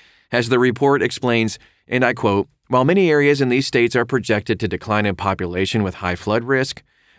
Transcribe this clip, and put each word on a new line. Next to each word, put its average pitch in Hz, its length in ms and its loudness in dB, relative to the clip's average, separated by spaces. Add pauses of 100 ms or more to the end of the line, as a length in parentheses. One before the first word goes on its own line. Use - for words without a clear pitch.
(320)
As 117 180 0
the 127 80 4
report 127 460 2
explains, 117 560 -2 (280)
and 127 160 0
I 120 100 2
quote, 101 340 0 (220)
"While 127 160 2
many 175 260 4
areas 143 280 4
in 131 100 0
these 127 180 0
states 120 280 2
are 120 80 2
projected 110 560 -2
to 110 80 -2
decline 104 380 -2
in 98 100 -2
population 95 680 -2
with 92 120 -4
high 90 200 -4
flood 107 280 -2
risk, 131 380 -2 (380)